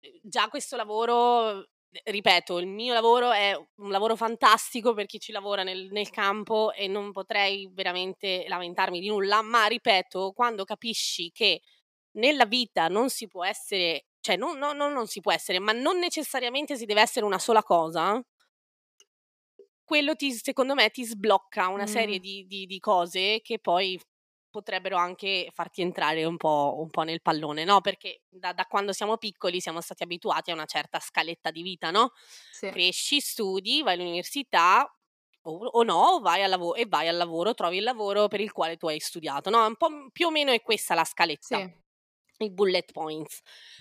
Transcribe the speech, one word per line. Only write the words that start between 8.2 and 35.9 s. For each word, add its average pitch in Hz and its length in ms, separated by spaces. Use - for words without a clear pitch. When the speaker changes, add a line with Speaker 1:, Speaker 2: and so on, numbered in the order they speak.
Speaker 1:
lamentarmi 180 520
di 185 80
nulla, 208 340
ma 220 260
ripeto, 196 680
quando 226 320
capisci 202 680
che 196 300
nella 254 280
vita 208 440
non 220 200
si 233 180
può 180 180
essere, 180 640
ceh - 160
non, 277 220
no, 285 160
no, 285 160
non 254 180
si 196 140
può 196 100
essere, 180 280
ma 208 120
non 277 280
necessariamente 285 760
si 233 100
deve 208 160
essere 214 240
una 190 140
sola 220 240
cosa 170 580
quello 302 320
ti 277 180
s-, 226 100
secondo 269 320
me 226 140
ti 247 160
sblocca 202 640
una 202 180
serie 214 320
Speaker 2:
Mh. - 0
Speaker 1:
di, 190 280
di, 190 180
di 185 140
cose 185 600
che 220 180
poi 185 380
f-, - 60
potrebbero 190 480
anche 180 560
farti 175 280
entrare 160 440
un 165 120
po'- 147 420
un 165 100
po' 160 140
nel 165 180
pallone, 156 420
no, 196 180
perché 185 460
da, 185 260
da 180 120
quando 202 280
siamo 214 240
piccoli 185 440
siamo 165 200
stati - 220
abituati 170 480
a - 20
una 160 120
certa 151 340
scaletta 165 520
di 160 100
vita, 175 300
no, 220 200
Speaker 2:
Sì. - 180
Speaker 1:
cresci, 185 520
studi, 202 600
vai 208 120
all'università 180 880
o, 160 80
o 233 160
no, 226 380